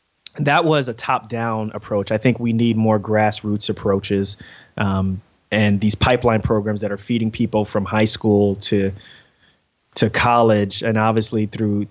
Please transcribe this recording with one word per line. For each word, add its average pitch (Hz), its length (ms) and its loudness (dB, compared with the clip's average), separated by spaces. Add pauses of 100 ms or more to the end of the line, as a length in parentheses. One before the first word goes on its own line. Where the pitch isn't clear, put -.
(360)
that 147 300 2
was 147 240 2
a 113 40 -8
top-down 113 800 -4
approach. 104 380 -4
I 110 60 0
think 120 240 0
we 117 100 -2
need 113 240 2
more 110 240 2
grassroots 107 720 -2
approaches, 98 640 -2 (400)
um, 95 460 -2 (300)
and 104 300 2
these 104 120 2
pipeline 120 480 2
programs 104 400 -2
that 101 100 -4
are 101 60 -6
feeding 113 320 -2
people 107 340 0
from 104 220 -2
high 107 200 2
school 104 500 2
to, 98 360 -2 (1000)
to - 160 2
college 110 720 2
and 110 160 0
obviously 110 480 0
through, 104 460 -2